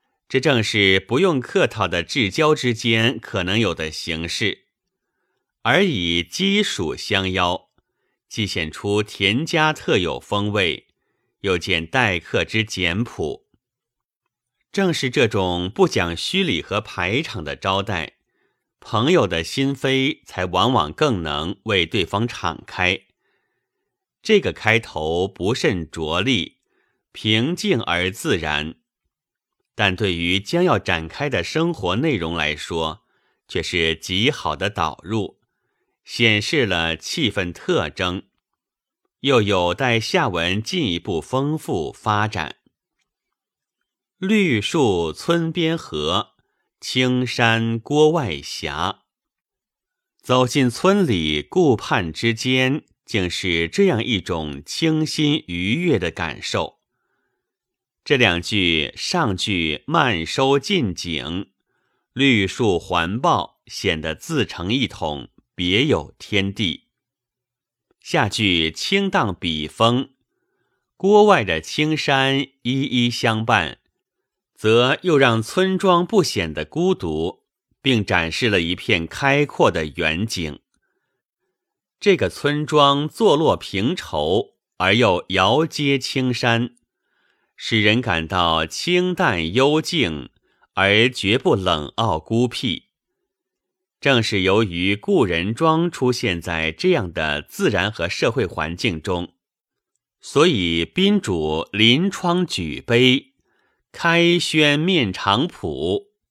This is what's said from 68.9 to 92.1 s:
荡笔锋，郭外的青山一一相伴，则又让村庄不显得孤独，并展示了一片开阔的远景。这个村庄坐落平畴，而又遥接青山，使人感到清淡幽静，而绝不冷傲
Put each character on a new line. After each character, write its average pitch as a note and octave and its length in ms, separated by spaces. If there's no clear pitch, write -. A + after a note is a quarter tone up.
荡 C3 240
笔 D#2 320
锋， A#2+ 440
郭 G#3 280
外 F#3 180
的 E2+ 180
青 D3+ 360
山 C3+ 440
一 C3 200
一 A#2+ 280
相 A2+ 340
伴， G2 340
则 A#2+ 460
又 E3+ 160
让 A#2 240
村 F#3+ 340
庄 F3+ 300
不 G3 160
显 F2 320
得 D#2 100
孤 E3+ 300
独， D#2+ 500
并 A#2 240
展 E2+ 260
示 A#2+ 180
了 G2 120
一 E2+ 160
片 F2 300
开 C#3+ 380
阔 C#3+ 260
的 E2 160
远 E2 300
景。 D#2+ 340
这 F#3+ 180
个 G2+ 120
村 D3 380
庄 C#3+ 420
坐 F3+ 280
落 C#3 200
平 G#2+ 380
畴， E2 600
而 F#2 160
又 G#2 360
遥 G#2 360
接 C#3 320
青 B2+ 340
山， A#2+ 440
使 A2 260
人 G#2+ 180
感 E2 280
到 E2+ 360
清 F3+ 480
淡 F#2+ 400
幽 D3 300
静， E2+ 480
而 G2+ 340
绝 G#2 280
不 D3+ 200
冷 E2+ 400
傲 G2+ 240